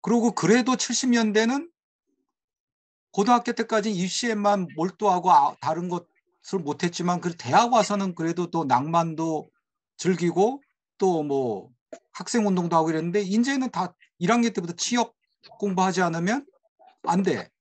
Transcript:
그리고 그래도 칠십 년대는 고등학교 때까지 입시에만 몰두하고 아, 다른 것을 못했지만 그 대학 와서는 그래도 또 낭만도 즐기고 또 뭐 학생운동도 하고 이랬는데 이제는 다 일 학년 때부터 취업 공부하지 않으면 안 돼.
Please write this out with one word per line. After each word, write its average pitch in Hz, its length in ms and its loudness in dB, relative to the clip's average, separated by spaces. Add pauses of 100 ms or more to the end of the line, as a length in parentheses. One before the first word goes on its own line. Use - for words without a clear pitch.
그리고 226 300 2
그래도 233 440 4
칠십 - 340 -2
년대는 233 600 2 (1400)
고등학교 233 400 2
때까지 220 400 -2
입시에만 202 840 -2
몰두하고 180 560 0
아, 143 300 6
다른 165 280 -4
것을 - 760 -8
못했지만 170 560 -2
그 170 160 -6
대학 214 360 2
와서는 196 440 0
그래도 170 340 -4
또 165 140 -2
낭만도 160 840 -2 (500)
즐기고 180 640 0 (360)
또 175 240 2
뭐 131 480 -4 (420)
학생운동도 185 600 0
하고 165 160 4
이랬는데 170 300 -2
이제는 240 500 0
다 180 240 -6 (240)
일 175 140 2
학년 233 200 2
때부터 170 220 -8
취업 - 400 -4 (440)
공부하지 190 440 0
않으면 180 440 -2 (560)
안 180 200 0
돼. 127 280 -2 (100)